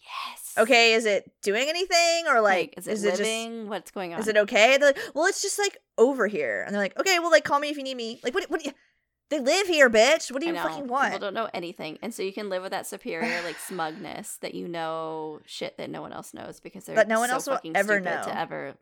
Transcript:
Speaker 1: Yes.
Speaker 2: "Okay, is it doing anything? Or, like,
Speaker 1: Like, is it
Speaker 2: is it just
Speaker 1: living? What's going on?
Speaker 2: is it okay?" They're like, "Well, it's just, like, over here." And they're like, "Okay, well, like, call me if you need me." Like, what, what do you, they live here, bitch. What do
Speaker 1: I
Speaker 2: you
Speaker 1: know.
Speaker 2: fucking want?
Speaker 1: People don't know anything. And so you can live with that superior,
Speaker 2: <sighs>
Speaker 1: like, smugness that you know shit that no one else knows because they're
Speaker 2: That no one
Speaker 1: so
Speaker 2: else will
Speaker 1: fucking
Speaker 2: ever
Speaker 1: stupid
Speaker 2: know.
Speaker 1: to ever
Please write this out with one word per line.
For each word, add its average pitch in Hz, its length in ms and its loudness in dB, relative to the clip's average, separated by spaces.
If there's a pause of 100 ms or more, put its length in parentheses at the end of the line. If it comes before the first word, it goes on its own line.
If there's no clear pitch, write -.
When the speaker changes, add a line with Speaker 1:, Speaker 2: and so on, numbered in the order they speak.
Speaker 1:
Yes. - 560 -12
Speaker 2:
"Okay, 226 360 6
is 226 100 2
it 202 260 0 (120)
doing 226 260 0
anything? 339 580 2
Or, 254 140 4
like, 185 300 2
Speaker 1:
Like, - 80 -18
is 180 100 -12
it 202 40 -2
Speaker 2:
is 208 120 -2
it 208 60 2
just 196 100 0
Speaker 1:
living? 226 480 -4
What's 196 220 -8
going 180 240 -8
on? 190 60 -6
Speaker 2:
is 214 80 -4
it 208 80 2
okay?" 220 420 6
They're 285 120 6
like, 277 80 2 (160)
"Well, 320 120 2
it's - 160 0
just, 392 160 -4
like, 403 180 -2 (220)
over 247 280 4
here." 127 380 -2
And 196 100 -6
they're 202 80 0
like, - 160 -6
"Okay, 370 200 4
well, 339 120 0
like, 311 140 8
call 294 160 2
me 294 80 -4
if 294 80 -4
you 277 80 -10
need 262 120 -8
me." 226 280 -8
Like, 247 100 -2
what, 381 160 -2
what 330 120 -2
do 294 60 -6
you, - 60 -10 (560)
they 302 100 0
live 339 280 2
here, 294 220 8
bitch. 254 420 4
What 262 80 -4
do 330 60 -2
Speaker 1:
I 339 40 -2
Speaker 2:
you 339 60 -2
Speaker 1:
know. 339 60 -4
Speaker 2:
fucking 311 260 -6
want? 247 240 0
Speaker 1:
People 202 140 -6
don't 190 80 -6
know 226 200 -4
anything. 170 480 -10
And 240 120 -8
so - 100 -8
you 196 80 -6
can 208 160 -8
live 185 140 -4
with 190 100 -10
that 185 140 -6
superior, 190 560 -6
Speaker 2:
<sighs> - 20 -8
Speaker 1:
like, 165 140 -10
smugness 160 800 -10
that - 160 -10
you 180 140 -8
know 160 760 -8
shit - 320 -12
that 147 120 -10
no 156 120 -10
one - 100 -12
else - 220 -14
knows - 260 -16
because - 240 -20
they're 160 120 -10
Speaker 2:
That 214 120 6
no 226 120 2
one 240 80 0
Speaker 1:
so 254 60 -2
Speaker 2:
else 269 140 -4
will 269 60 0
Speaker 1:
fucking 160 220 -4
Speaker 2:
ever 202 240 2
Speaker 1:
stupid 180 40 -6
Speaker 2:
know. 160 200 -4
Speaker 1:
to - 140 -6
ever 151 440 -8